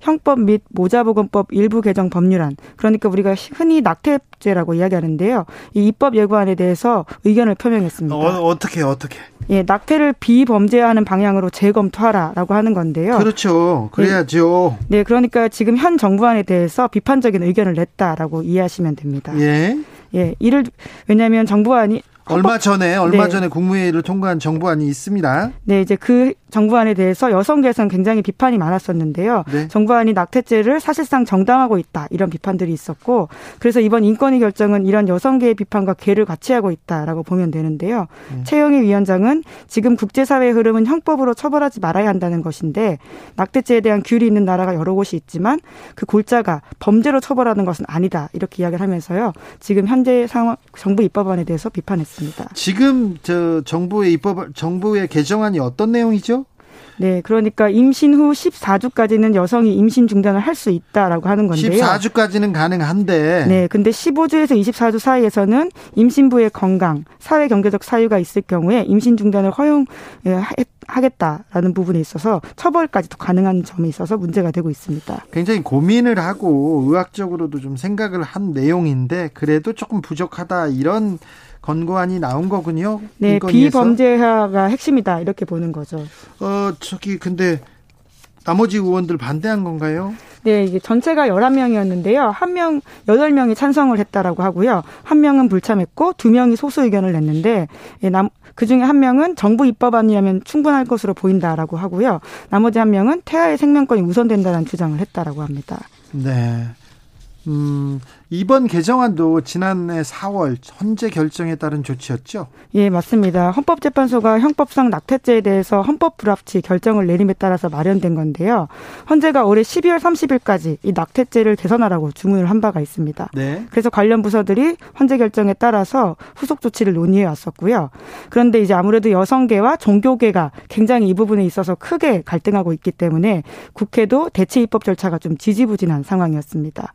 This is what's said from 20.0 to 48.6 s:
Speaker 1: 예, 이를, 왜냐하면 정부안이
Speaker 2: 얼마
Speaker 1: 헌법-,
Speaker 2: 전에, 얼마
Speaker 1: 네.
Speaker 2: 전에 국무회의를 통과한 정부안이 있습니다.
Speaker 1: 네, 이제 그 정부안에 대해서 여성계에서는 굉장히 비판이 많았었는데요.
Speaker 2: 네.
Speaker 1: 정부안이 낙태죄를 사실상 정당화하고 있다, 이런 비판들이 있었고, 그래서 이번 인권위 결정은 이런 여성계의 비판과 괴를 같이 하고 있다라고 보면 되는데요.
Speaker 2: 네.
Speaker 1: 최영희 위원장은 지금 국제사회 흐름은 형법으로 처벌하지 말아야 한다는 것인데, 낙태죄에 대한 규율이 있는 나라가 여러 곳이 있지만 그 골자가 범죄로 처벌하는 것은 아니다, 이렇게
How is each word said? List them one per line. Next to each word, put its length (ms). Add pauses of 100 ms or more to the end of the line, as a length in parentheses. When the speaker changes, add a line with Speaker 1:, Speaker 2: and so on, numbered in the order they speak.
Speaker 1:
예, 240
이를, 280 (420)
왜냐하면 400
정부안이 560 (280)
Speaker 2:
얼마 180
Speaker 1:
헌법-, 120
Speaker 2:
전에, 340
얼마 280
Speaker 1:
네. 60
Speaker 2:
전에 180
국무회의를 560
통과한 340
정부안이 500
있습니다. 640 (120)
Speaker 1:
네, 180
이제 140
그 380 (180)
정부안에 420
대해서 380
여성계에서는 580
굉장히 320
비판이 360
많았었는데요. 920
Speaker 2:
네. 160
Speaker 1:
정부안이 460
낙태죄를 640
사실상 460
정당화하고 520
있다, 340
이런 180
비판들이 420
있었고, 580 (280)
그래서 220
이번 240
인권위 360
결정은 460
이런 220
여성계의 480
비판과 400
괴를 300
같이 280
하고 180
있다라고 520
보면 280
되는데요. 560 (240)
Speaker 2:
네. 120
Speaker 1:
최영희 380
위원장은 600 (240)
지금 280
국제사회 560
흐름은 340
형법으로 480
처벌하지 460
말아야 300
한다는 340
것인데, 560 (380)
낙태죄에 440
대한 220
규율이 240
있는 180
나라가 300
여러 180
곳이 220
있지만 440 (360)
그 100
골자가 560 (160)
범죄로 420
처벌하는 460
것은 220
아니다, 460
이렇게 300